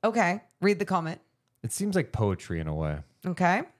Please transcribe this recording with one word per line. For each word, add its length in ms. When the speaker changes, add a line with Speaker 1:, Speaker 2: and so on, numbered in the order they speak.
Speaker 1:
Okay. 380
Read 180
the 60
comment. 340
Speaker 2:
It 120
seems 220
like 180
poetry 480
in 60
a 80
way. 240
Speaker 1:
Okay. 380